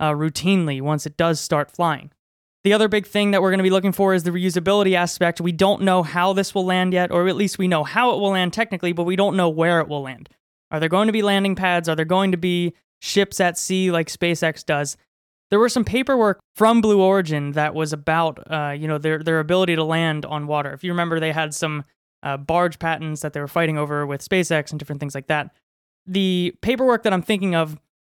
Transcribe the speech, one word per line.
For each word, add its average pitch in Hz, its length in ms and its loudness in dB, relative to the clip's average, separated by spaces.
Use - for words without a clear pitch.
uh, 156 100 0
routinely 156 680 0
once 147 260 -2
it 151 100 -10
does 165 240 2
start 147 300 -2
flying? 160 400 -2
The 202 80 4
other 214 160 4
big 214 180 0
thing 208 240 0
that 196 100 4
we're 185 120 4
gonna 190 100 2
be 185 80 4
looking 185 220 2
for 196 200 2
is 180 120 0
the 175 80 -2
reusability 185 640 2
aspect. 175 460 0
We 175 120 -2
don't 190 300 2
know 185 200 4
how 175 300 0
this 190 200 -2
will 190 120 0
land 185 280 2
yet, 180 200 0
or 175 160 2
at 170 80 0
least 196 220 0
we 190 100 0
know 160 160 2
how 240 260 0
it 202 80 -2
will 202 120 0
land 185 220 0
technically, 190 400 -2
but 170 120 -2
we 180 100 0
don't 190 220 2
know 175 120 2
where 165 300 2
it 156 80 0
will 147 160 -8
land. 131 260 -14
Are 156 80 -4
there 160 80 0
going 190 180 2
to 220 60 2
be 220 100 0
landing 196 320 2
pads? 175 340 0
Are 160 60 0
there 160 100 -2
going 185 280 2
to 180 40 0
be 175 380 -2
ships - 400 -2
at 175 160 2
sea 185 360 0
like 165 160 0
SpaceX 165 580 -2
does? 147 300 -2
There 202 100 4
were 240 80 4
some 226 160 0
paperwork 233 560 0
from 226 240 4
Blue 208 200 4
Origin 156 520 2
that 151 200 -2
was 156 200 -4
about, 160 480 -2
uh, 147 260 -4
you 151 120 -6
know, 151 100 -2
their, 156 240 -2
their 160 160 0
ability 175 380 2
to 160 80 0
land 160 420 0
on 147 220 -6
water. 147 240 -2
If 139 100 -14
you 180 80 -4
remember, 170 300 -2
they 160 100 -2
had 156 240 -4
some, 151 300 -4
uh, 139 120 -6
barge 165 440 -2
patents 160 400 -4
that 151 120 -8
they - 60 -8
were 143 80 -6
fighting 156 320 0
over 147 260 -2
with 139 240 -8
SpaceX 165 440 0
and 151 80 -8
different 143 180 -10
things 143 160 -8
like 139 140 -10
that. 151 260 -4
The 185 480 0
paperwork 240 420 2
that 214 80 2
I'm 180 100 0
thinking 196 320 -2
of 156 240 -2